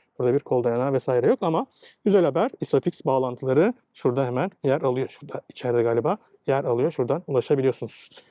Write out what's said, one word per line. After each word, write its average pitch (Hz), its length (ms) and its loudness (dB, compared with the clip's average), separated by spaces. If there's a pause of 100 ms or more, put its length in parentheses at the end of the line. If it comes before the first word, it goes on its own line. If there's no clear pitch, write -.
(180)
burada 123 160 2
bir 143 40 2
kol 127 260 0
dayanağı 123 280 0
vesaire 127 340 0
yok 254 160 4
ama 180 240 0 (380)
güzel 190 200 4
haber. 160 260 0 (100)
Isofix - 460 -2
bağlantıları 131 680 0 (200)
şurada 131 320 0
hemen 147 240 -2 (140)
yer 143 160 2
alıyor. 131 280 -2
Şurada - 400 -14
içeride 120 340 -2
galiba 117 340 0 (300)
yer 135 180 0
alıyor. 127 280 0
Şuradan 139 340 -2
ulaşabiliyorsunuz. 131 840 -2 (200)